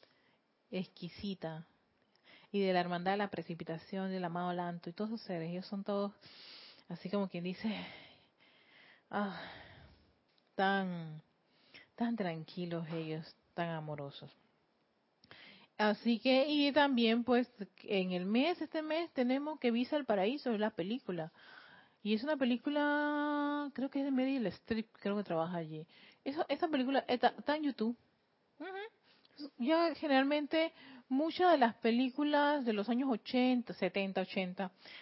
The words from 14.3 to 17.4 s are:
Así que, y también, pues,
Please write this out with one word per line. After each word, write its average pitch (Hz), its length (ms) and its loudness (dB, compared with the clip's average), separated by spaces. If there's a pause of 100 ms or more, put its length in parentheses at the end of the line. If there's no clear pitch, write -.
Así 214 420 2
que, 262 280 4
y 285 220 4
también, 240 540 4
pues, 247 260 2 (320)